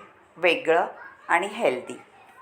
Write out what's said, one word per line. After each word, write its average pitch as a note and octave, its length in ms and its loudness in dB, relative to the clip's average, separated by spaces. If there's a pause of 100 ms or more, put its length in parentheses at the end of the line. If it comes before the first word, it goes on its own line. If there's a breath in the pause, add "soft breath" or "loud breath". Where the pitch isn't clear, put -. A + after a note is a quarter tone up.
(360)
वेगळं E3 500 2 (420)
आणि F3 180 2
हेल्दी. E3 540 -4 (420)